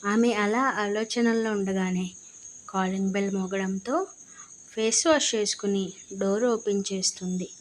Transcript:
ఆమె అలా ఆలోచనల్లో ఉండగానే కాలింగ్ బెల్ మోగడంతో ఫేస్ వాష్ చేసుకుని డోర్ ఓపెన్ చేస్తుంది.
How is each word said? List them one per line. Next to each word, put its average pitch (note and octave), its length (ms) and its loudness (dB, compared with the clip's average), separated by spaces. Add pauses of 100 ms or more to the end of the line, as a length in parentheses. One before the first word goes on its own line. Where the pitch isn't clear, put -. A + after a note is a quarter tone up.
ఆమె A3+ 260 4
అలా G#3 300 2
ఆలోచనల్లో A3+ 880 0
ఉండగానే F#3 600 0 (580)
కాలింగ్ F#3+ 420 0
బెల్ G3 200 0
మోగడంతో G3 760 -2 (680)
ఫేస్ A3 340 2
వాష్ D4+ 280 4
చేసుకుని G3+ 580 -2 (240)
డోర్ G3 260 2
ఓపెన్ A3 400 0 (100)
చేస్తుంది. F#3 560 -4 (120)